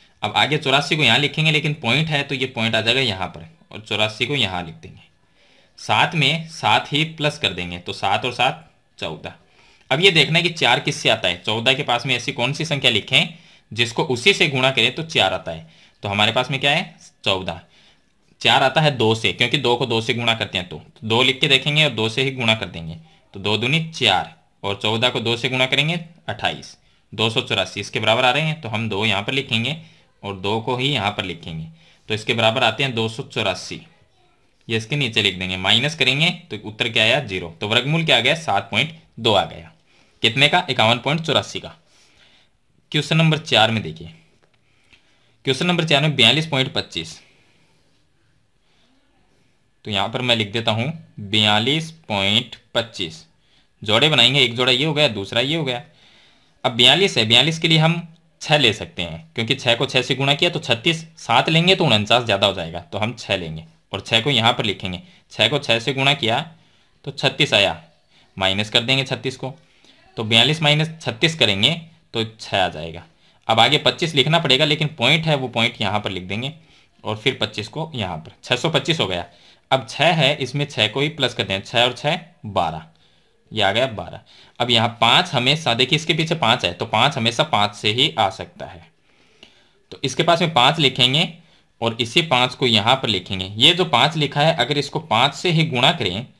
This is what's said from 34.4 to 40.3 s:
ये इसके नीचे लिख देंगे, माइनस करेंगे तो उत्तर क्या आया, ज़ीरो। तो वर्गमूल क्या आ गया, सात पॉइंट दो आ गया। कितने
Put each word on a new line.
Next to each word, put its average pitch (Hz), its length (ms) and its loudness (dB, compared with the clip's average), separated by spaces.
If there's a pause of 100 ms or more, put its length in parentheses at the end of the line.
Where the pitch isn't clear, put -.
ये 113 80 -2
इसके 113 200 -4
नीचे 113 260 0
लिख 95 160 0
देंगे, 92 200 -6
माइनस 113 360 2
करेंगे 143 360 2 (200)
तो 110 140 -8
उत्तर 110 240 -6
क्या 113 160 0
आया, 120 160 4
ज़ीरो। 90 400 -8
तो 107 80 -4
वर्गमूल 135 360 0
क्या 147 120 4
आ 117 40 4
गया, 127 160 2
सात 101 340 -2
पॉइंट 135 240 -2 (240)
दो 113 160 2
आ 90 120 4
गया। 82 240 -18 (520)
कितने 127 260 4